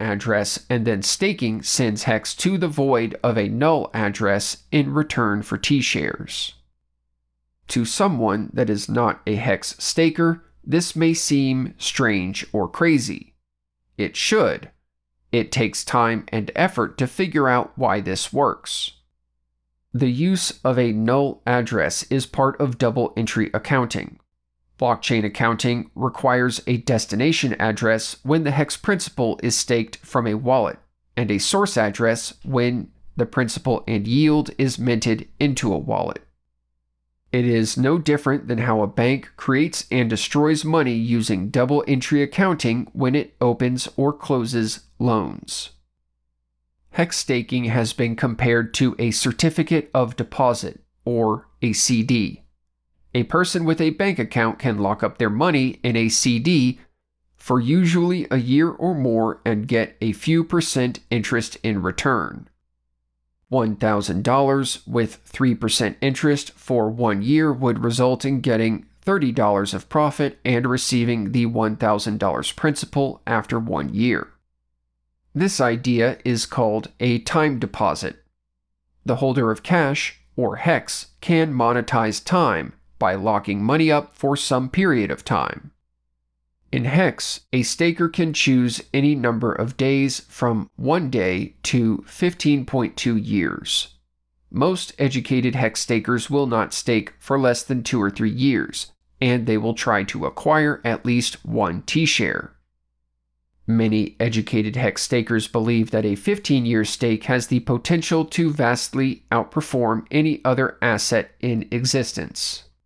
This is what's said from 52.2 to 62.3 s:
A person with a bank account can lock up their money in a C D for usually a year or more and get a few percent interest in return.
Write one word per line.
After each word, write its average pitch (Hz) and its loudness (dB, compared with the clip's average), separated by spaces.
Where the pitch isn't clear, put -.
A 123 0
person 170 0
with 160 0
a 160 2
bank 196 -2
account 113 0
can 117 -2
lock 101 0
up 104 -4
their 110 0
money 131 0
in 117 0
a 113 2
C 117 2
D 127 2
for 127 0
usually 170 2
a 131 2
year 135 2
or 170 -2
more 113 0
and 110 0
get 117 0
a 110 -2
few 165 2
percent 135 0
interest 117 -2
in 107 0
return. 92 -2